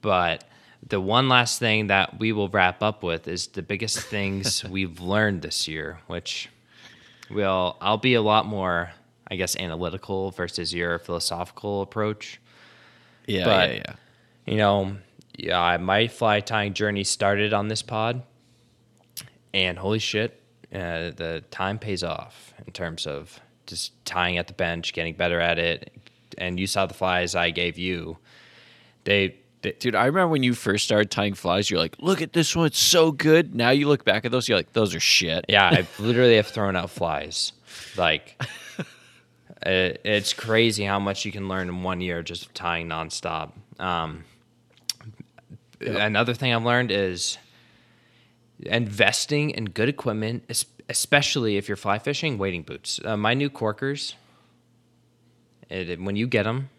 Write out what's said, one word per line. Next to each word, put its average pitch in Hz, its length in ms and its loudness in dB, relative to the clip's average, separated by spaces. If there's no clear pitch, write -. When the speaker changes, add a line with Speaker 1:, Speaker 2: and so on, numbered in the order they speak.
Speaker 1:
But 90 420 0
the 101 140 -2
one 117 280 2
last 123 300 4
thing 107 300 2
that 98 300 2
we 110 140 0
will 104 160 0
wrap 90 340 2
up 107 200 -2
with 82 260 -4
is 90 200 -6
the 95 140 -10
biggest 104 380 -6
Speaker 2:
<laughs> - 80 -10
Speaker 1:
things 98 560 -4
we've 92 360 -6
learned 98 420 0
this - 260 -4
year, 78 400 -8
which - 400 -8
will, 95 500 0
I'll 104 180 0
be 127 160 2
a 117 80 4
lot 107 240 4
more, 90 460 -2
I 101 60 -6
guess, 90 200 -2
analytical 90 760 -6
versus 87 420 -6
your 85 240 -2
philosophical 90 840 -6
approach. 107 580 -6
Speaker 2:
Yeah, 92 180 0
Speaker 1:
But, 95 260 6
Speaker 2:
yeah, 60 60 -4
yeah. - 160 -10
Speaker 1:
you 107 100 0
know, 101 400 2
yeah, 87 400 2
my 98 320 2
fly 107 320 2
tying 101 340 -4
journey 101 300 -2
started 104 480 0
on 104 160 0
this 107 140 -4
pod, 117 400 -4
and 92 240 0
holy 101 220 -2
shit, 107 400 -4
uh, 85 360 -6
the 82 400 -8
time 98 280 -4
pays 98 240 -6
off - 520 -10
in 92 60 -18
terms 82 340 -8
of 73 320 -10
just - 260 -10
tying 90 340 0
at 85 100 -4
the - 60 -18
bench, 85 400 -4
getting 82 200 -4
better 85 260 0
at 85 180 2
it, 85 340 -2
and 90 200 -4
you 95 80 -2
saw 95 200 0
the 90 80 -10
flies 90 420 0
I 87 140 2
gave 85 280 -4
you. 87 380 -6
They, 98 320 2
they 98 100 -4
Speaker 2:
Dude, 123 220 -4
I 107 120 6
remember 175 220 4
when 151 140 2
you 123 120 2
first 104 300 0
started 104 260 2
tying 101 240 0
flies, 92 360 0
you're 90 100 0
like, 82 200 -2
"Look 165 220 0
at 156 100 -6
this 165 240 2
one, 165 100 2
it's - 120 0
so 160 340 6
good." 156 420 4
Now 120 160 4
you 143 180 4
look 143 160 2
back 107 200 4
at 120 80 -2
those, 123 160 0
you're 110 100 4
like, - 140 -4
"Those 104 220 2
are 80 60 -4
shit." 85 480 2
Speaker 1:
Yeah, 98 200 8
I 87 240 4
Speaker 2:
<laughs> - 100 -18
Speaker 1:
literally 120 340 8
have 104 100 6
thrown 98 300 -2
out 90 140 -2
flies. 78 600 -4
Like, 80 440 0
Speaker 2:
<laughs> - 640 -20
Speaker 1:
it, 92 380 2
it's 104 280 0
crazy 113 520 2
how 101 140 0
much 101 280 -4
you 101 60 -8
can 98 160 -8
learn 92 200 -4
in 90 140 -6
one 90 180 -4
year 87 220 -4
just 85 320 -12
tying 85 340 -4
nonstop. 80 640 -6
Um, 82 460 -4
Speaker 2:
Yep. - 160 -4
Speaker 1:
another 107 380 2
thing 123 200 0
I've 117 100 0
learned 120 260 2
is 95 480 -2
investing 117 880 2
in 110 160 -6
good 107 220 0
equipment, 113 600 -4
es-, - 180 -4
especially 120 680 2
if 101 120 -2
you're 101 80 -2
fly 104 220 0
fishing, 143 400 -4
wading 92 240 -2
boots. - 420 -10
Uh, 107 120 -2
my 107 180 2
new 143 160 0
Corkers, 135 640 -6
it, 87 320 -6
when 98 160 -4
you 113 100 0
get 113 200 2
'em 131 220 -4